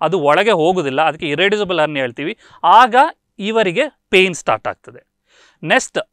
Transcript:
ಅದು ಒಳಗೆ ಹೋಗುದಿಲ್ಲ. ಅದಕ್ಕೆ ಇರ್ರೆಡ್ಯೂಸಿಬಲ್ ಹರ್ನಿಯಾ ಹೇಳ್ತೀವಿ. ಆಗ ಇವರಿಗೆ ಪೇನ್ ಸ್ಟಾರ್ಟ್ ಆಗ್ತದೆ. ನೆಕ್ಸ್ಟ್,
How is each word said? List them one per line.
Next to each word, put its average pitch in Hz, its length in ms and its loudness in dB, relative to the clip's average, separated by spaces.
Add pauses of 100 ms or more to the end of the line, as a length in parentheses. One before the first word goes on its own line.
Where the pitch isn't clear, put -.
ಅದು 160 180 0
ಒಳಗೆ 165 320 2
ಹೋಗುದಿಲ್ಲ. 160 500 0
ಅದಕ್ಕೆ 160 280 -4
ಇರ್ರೆಡ್ಯೂಸಿಬಲ್ 185 500 -2
ಹರ್ನಿಯಾ 143 240 -2
ಹೇಳ್ತೀವಿ. 139 340 -8 (260)
ಆಗ 214 320 4 (440)
ಇವರಿಗೆ 208 420 -2 (280)
ಪೇನ್ 190 240 2
ಸ್ಟಾರ್ಟ್ - 340 -4
ಆಗ್ತದೆ. - 480 -14 (480)
ನೆಕ್ಸ್ಟ್, 202 360 -4 (140)